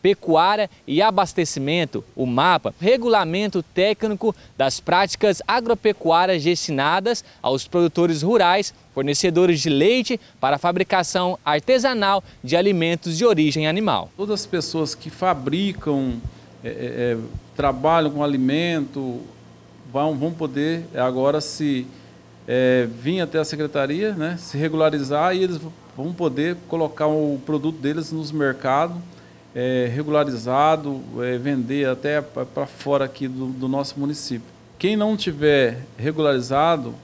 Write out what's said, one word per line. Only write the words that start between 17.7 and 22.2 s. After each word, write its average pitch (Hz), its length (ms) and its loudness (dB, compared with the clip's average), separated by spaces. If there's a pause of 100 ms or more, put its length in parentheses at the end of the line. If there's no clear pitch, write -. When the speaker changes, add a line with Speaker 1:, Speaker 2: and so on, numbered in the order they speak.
Speaker 2:
com 147 140 -2
alimento, 139 960 -2 (720)
vão, 147 240 0
vão 151 160 -2
poder 160 520 -4 (100)
agora 131 460 2
se, 143 480 -4 (600)